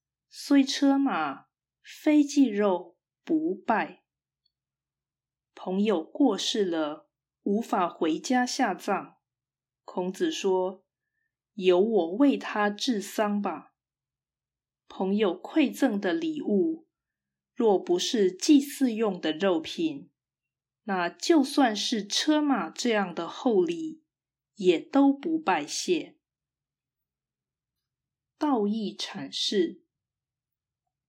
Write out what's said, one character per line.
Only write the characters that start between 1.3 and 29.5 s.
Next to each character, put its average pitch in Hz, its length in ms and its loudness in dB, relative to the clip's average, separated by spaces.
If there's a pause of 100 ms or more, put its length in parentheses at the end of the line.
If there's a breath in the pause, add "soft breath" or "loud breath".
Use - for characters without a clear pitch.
非 302 400 2
祭 285 240 4
肉， 202 500 0 (280)
不 160 320 -2
拜。 185 480 -2 (1500)
朋 190 260 -4
友 202 180 2
过 214 380 2
世 208 260 -2
了， 156 460 -4 (320)
无 202 180 0
法 202 280 0
回 170 320 -2
家 247 260 0
下 247 260 -2
葬。 170 440 -6 (680)
孔 185 300 -6
子 175 180 -2
说 185 540 -2 (720)
：“由 180 260 4
我 196 320 2
为 247 240 4
他 208 340 -2
治 208 320 -4
丧 208 400 -2
吧。” 170 320 -8 (1120)
朋 196 300 -4
友 202 200 0
馈 254 380 0
赠 220 260 0
的 185 120 -2
礼 165 280 -4
物， 175 460 0 (680)
若 214 240 2
不 180 220 0
是 196 320 0
祭 294 300 4
祀 254 340 -2
用 214 260 -2
的 160 120 -2
肉 175 260 0
品， 160 520 -6 (760)
那 180 260 -2
就 302 340 2
算 247 320 2
是 202 300 -4
车 302 340 0
马 233 300 0
这 - 220 -4
样 196 220 0
的 165 140 -8
厚 208 340 0
礼， 165 400 -6 (520)
也 175 260 2
都 277 320 4
不 165 260 -2
拜 156 280 -2
谢。 - 500 -4 (2250)
道 254 280 0
义 208 300 -4
阐 190 340 -10
释。 - 520 -2 (1300)